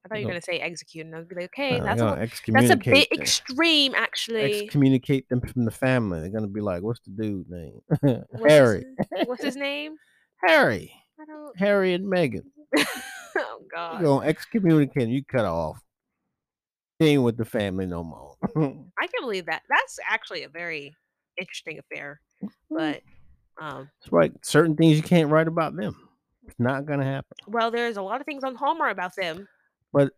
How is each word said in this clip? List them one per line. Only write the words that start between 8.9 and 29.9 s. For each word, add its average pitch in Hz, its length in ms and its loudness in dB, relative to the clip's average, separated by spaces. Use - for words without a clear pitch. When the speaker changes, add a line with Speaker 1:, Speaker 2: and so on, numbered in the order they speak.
Speaker 1:
n-, 330 100 0
what's 247 160 -6
his 254 120 -4
name? 285 400 -6
Speaker 2:
<laughs> - 260 -8
Harry. 139 480 4
Speaker 1:
I - 60 -20
don't 302 320 -18
Speaker 2:
Harry 190 380 2
and 190 100 -4
Meghan. 175 380 0
Speaker 1:
<laughs> 302 100 4
Oh, - 200 -8
Speaker 2:
You're - 120 -20
Speaker 1:
God. 165 300 -8
Speaker 2:
gonna 139 260 2
excommunicate 156 760 2
him. 113 80 -2
You 135 120 -2
cut 117 220 0
off. 82 340 -4
He 160 120 4
ain't 143 120 4
with 117 160 2
the 113 80 -4
family 95 400 -2
no 87 180 -6
more. 71 400 -16
<laughs> - 120 -8
Speaker 1:
I 151 500 -4
can 466 160 -6
believe 196 240 -6
that. 160 240 -6
That's 381 300 0
actually 208 320 -6
a 135 80 -14
very 156 460 -10
interesting 170 380 -12
affair. 147 420 -16
Speaker 2:
Mm-hmm. - 320 -12
Speaker 1:
But, 156 260 -4
um, 139 300 -12
Speaker 2:
It's - 100 -20
like 165 200 4
certain 156 340 4
things 160 220 6
you 156 60 0
can't 160 260 4
write 160 180 4
about 160 280 -4
them. 190 200 -8
It's - 100 -16
not 135 300 -2
gonna 143 160 -2
happen. 135 420 -6
Speaker 1:
Well, 226 240 -2
there's 233 280 -4
a 202 40 -6
lot 208 200 -6
of 285 40 -18
things 277 180 -10
on 262 120 -6
Hallmark 285 360 0
about 185 240 -8
them. 160 320 -8